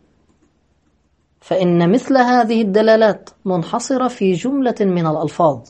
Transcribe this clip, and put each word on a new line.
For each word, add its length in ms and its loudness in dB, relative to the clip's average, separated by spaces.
فإن 500 0
مثل 260 0
هذه 460 2
الدلالات 680 2
منحصرة 640 -4
في 240 -2
جملة 480 -4
من 260 0
الألفاظ 520 -2